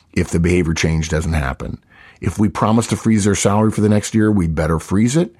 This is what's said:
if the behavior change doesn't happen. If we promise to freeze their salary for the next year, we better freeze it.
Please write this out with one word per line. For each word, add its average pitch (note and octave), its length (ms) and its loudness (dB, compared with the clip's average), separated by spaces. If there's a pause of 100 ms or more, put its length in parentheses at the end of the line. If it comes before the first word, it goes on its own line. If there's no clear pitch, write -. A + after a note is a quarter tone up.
(120)
if F2 160 -2
the - 100 -2
behavior F2 360 2
change D#2+ 340 -2
doesn't D#2+ 240 -2
happen. C#2 500 -6 (380)
If G2 180 -6
we G#2 100 2
promise A2 380 0
to A2 100 -2
freeze A2 280 2
their G2+ 100 2
salary G#2 360 2
for G#2 100 -4
the G#2 80 2
next G#2 260 0
year, G#2+ 160 4
we F#2+ 160 2
better D#2+ 320 0
freeze A2+ 380 0
it. F3 240 -2